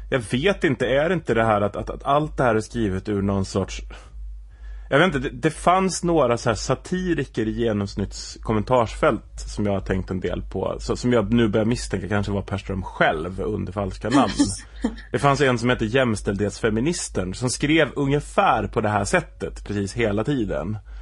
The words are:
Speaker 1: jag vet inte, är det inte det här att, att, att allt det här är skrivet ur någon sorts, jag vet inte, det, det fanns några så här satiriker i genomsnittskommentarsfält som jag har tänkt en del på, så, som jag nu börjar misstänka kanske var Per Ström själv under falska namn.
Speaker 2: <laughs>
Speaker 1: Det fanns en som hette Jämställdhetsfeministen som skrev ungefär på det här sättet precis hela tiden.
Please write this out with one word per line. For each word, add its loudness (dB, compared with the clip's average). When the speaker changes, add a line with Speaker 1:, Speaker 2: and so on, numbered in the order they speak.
Speaker 1:
jag 2
vet 2
inte, 2
är 4
det 2
inte 0
det 4
här 4
att, 0
att, -6
att -10
allt 2
det 2
här 4
är 2
skrivet -2
ur 0
någon 2
sorts, -2
jag 4
vet 6
inte, 0
det, -4
det 0
fanns 2
några 4
så 0
här 4
satiriker -2
i 0
genomsnittskommentarsfält 0
som -4
jag 2
har 0
tänkt -2
en -4
del -4
på, -4
så, -2
som 0
jag 4
nu 6
börjar 2
misstänka -2
kanske 0
var -2
Per -4
Ström -6
själv 0
under -4
falska -4
namn. 2
Speaker 2:
<laughs> -8
Speaker 1:
Det 0
fanns 4
en 4
som 0
hette 2
Jämställdhetsfeministen 0
som -2
skrev 2
ungefär 2
på -2
det 2
här 2
sättet -2
precis -4
hela 0
tiden. -2